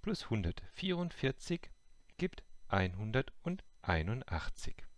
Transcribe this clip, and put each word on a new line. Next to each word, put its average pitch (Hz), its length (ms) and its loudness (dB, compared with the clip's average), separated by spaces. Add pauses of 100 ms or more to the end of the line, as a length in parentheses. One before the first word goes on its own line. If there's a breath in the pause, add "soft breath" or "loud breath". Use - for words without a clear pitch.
plus - 280 -2
hundertvierundvierzig 165 1400 0 (460)
gibt - 260 -2 (240)
einhunderteinundachtzig. 95 2250 0 (120)